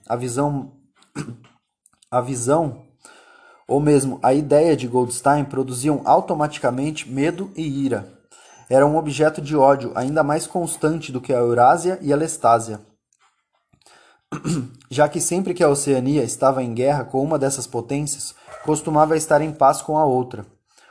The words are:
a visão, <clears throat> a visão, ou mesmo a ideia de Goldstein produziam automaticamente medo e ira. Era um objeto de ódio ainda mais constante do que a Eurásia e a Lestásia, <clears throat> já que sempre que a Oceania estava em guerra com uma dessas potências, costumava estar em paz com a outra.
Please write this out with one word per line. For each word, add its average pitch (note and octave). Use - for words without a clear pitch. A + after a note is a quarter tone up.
a A#2
visão, C3
<clears throat> -
a B2
visão, C3
ou C3+
mesmo C#3
a B2
ideia D3
de B2
Goldstein B2+
produziam C3+
automaticamente D3
medo E3
e C#3
ira. A2+
Era C#3+
um D3+
objeto D3+
de D3+
ódio C3+
ainda C#3
mais D3
constante D#3+
do B2+
que C#3
a B2
Eurásia C3
e C#3+
a C#3+
Lestásia, A#2
<clears throat> -
já B2
que F#3+
sempre F#3
que F3
a D3
Oceania C#3
estava C3
em A#2
guerra C3
com C3
uma D#3
dessas C3+
potências, C#3+
costumava D#3
estar D3+
em D#3
paz C#3+
com D#3
a D#3
outra. B2+